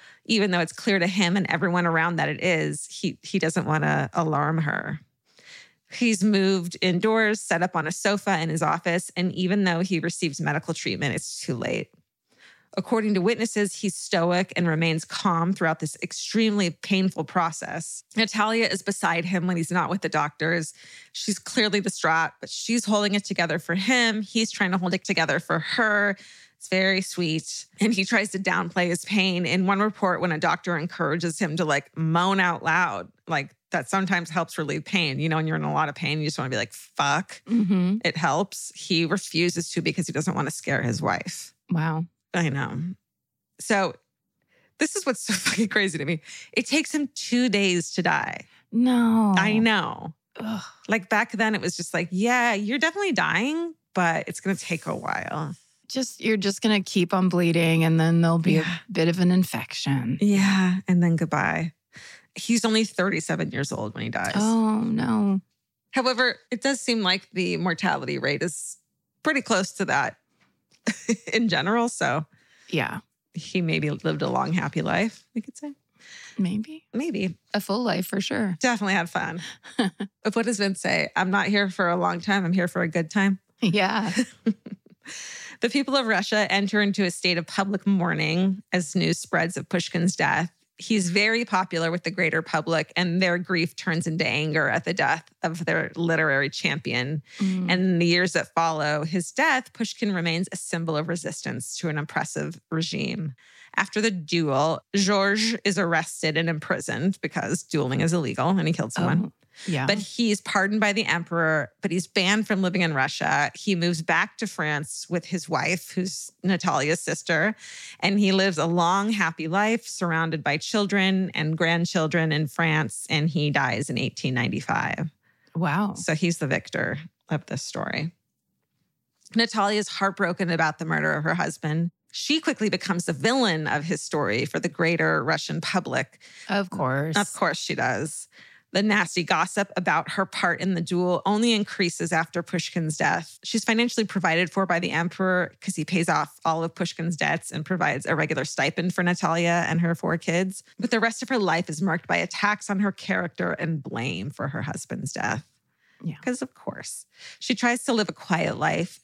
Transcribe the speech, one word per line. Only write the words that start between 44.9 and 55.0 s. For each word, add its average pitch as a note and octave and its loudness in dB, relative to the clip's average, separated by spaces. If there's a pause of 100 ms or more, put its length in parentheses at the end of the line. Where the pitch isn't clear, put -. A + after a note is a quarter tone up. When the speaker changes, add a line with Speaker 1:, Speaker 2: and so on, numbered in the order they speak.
Speaker 1:
is G4 -4
what's C4 -2
so - -4
<laughs> F#3 -2
fucking G#3+ 2
crazy F#3+ 0
to - -6
me. D#3 -2 (300)
It - -2
takes D4+ 0
him D4 0
two B3 2
days F#3 2
to F#3 0
die. D#3 -2 (240)
Speaker 2:
No. A#3 4
Speaker 1:
I G#3+ 4
know. G#3+ 0 (240)
Speaker 2:
Ugh. G#3+ -6 (260)
Speaker 1:
Like, G3 -2
back A3 2
then, A3 2
it C#3+ -4
was F3 -4
just - -8
like, E3 -2
"Yeah, A#3 4
you're G#3 0
definitely E4+ 0
dying, A#3+ 0 (200)
but E3 2
it's F3+ -8
gonna F#3+ 0
take - -6
a - -2
while." - -6 (320)